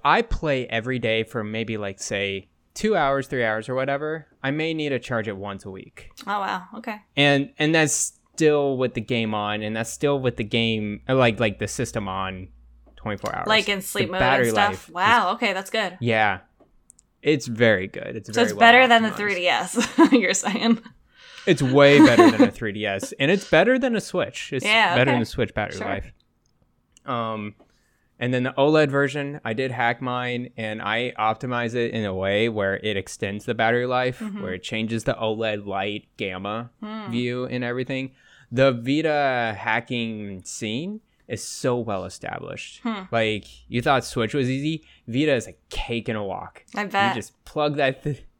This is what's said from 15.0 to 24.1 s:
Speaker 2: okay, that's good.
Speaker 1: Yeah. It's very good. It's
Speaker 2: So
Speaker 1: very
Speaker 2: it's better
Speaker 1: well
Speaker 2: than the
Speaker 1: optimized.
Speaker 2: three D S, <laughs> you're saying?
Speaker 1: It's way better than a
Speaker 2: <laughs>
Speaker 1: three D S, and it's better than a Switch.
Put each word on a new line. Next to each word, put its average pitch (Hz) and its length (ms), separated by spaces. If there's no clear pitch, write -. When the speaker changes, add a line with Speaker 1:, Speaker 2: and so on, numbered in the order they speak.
Speaker 2:
okay, 226 200
that's 190 160
good. 190 300
Speaker 1:
Yeah. 110 400
It's 143 260
very 110 400
good. - 280
It's 104 140
Speaker 2:
So 107 40
Speaker 1:
very 233 180
Speaker 2:
it's - 60
better 233 220
Speaker 1:
well 254 80
Speaker 2:
than 233 160
the 220 60
Speaker 1:
optimized. - 80
Speaker 2:
three 202 180
D 175 140
S, 185 500
<laughs> 311 140
you're 196 200
saying? 202 480
Speaker 1:
It's 160 160
way 143 380
better 311 320
than 269 120
a - 80
Speaker 2:
<laughs> - 0
Speaker 1:
three 107 200
D 107 140
S, 98 340
and 139 100
it's 196 200
better 220 280
than 247 200
a - 40
Switch. - 520